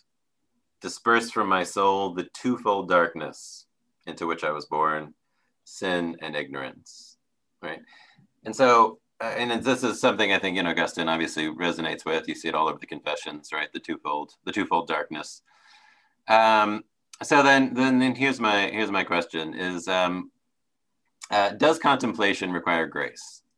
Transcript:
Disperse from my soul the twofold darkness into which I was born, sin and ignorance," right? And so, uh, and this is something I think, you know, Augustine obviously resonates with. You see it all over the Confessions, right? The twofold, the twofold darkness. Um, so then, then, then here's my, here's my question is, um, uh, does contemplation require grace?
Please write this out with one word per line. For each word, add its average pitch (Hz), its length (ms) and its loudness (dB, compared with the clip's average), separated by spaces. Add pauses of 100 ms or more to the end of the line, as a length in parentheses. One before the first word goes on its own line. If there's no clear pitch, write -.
(800)
Disperse 117 500 0
from 107 160 0
my 92 160 2
soul 98 500 0
the 87 220 -6
twofold 107 540 -2
darkness 85 760 0 (400)
into 85 220 -8
which 80 160 -4
I 76 80 0
was 73 140 -6
born, 78 500 -2 (480)
sin 87 580 -4
and 78 140 -8
ignorance," 69 840 -10 (460)
right? 117 180 -10 (640)
And 110 100 -8
so, 120 440 6 (200)
uh, 113 160 -4
and 120 280 -2
this 131 200 0
is 110 160 0
something 107 320 2
I 92 60 4
think, 92 180 -2
you 95 60 -2
know, 85 80 0
Augustine 82 400 -2
obviously 80 380 -2
resonates 80 580 -4
with. 80 220 -2
You 80 80 -6
see 82 140 -8
it 78 40 -4
all 78 140 0
over 76 100 -4
the - 80 -18
Confessions, 76 680 -10
right? 76 220 -6
The 76 60 -8
twofold, 73 540 -8 (120)
the 92 60 -6
twofold 90 360 0
darkness. 76 540 -6 (840)
Um, 110 560 4 (380)
so 143 200 4
then, 135 320 6
then, 127 260 2
then 127 160 2
here's 131 240 0
my, 104 280 2
here's 107 240 -2
my 95 120 2
question 80 500 -4
is, 90 340 -6
um, 90 420 0 (1000)
uh, 101 200 2
does 147 280 2
contemplation 104 720 0
require 85 340 0
grace? - 580 -10 (140)